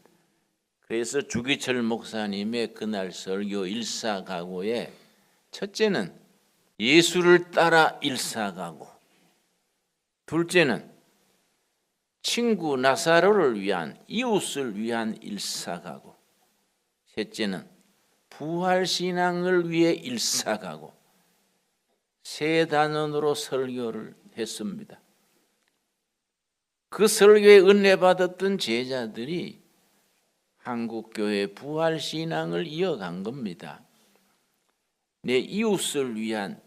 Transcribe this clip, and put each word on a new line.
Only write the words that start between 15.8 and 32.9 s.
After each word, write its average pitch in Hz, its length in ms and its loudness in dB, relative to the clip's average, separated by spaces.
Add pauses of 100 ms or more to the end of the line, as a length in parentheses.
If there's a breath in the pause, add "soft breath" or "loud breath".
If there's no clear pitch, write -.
셋째는 101 600 -6 (640)
부활신앙을 180 1400 -2
위해 165 220 2
일사각오, 90 1000 -6 (1300)
세 160 440 0
단원으로 151 680 0
설교를 123 800 -6 (220)
했습니다. 107 640 -10 (1900)
그 208 180 2
설교에 208 520 10
은혜 196 380 6
받았던 185 600 2
제자들이 120 1000 -6 (1000)
한국교회 110 880 -4
부활신앙을 160 1200 -4
이어간 127 560 -6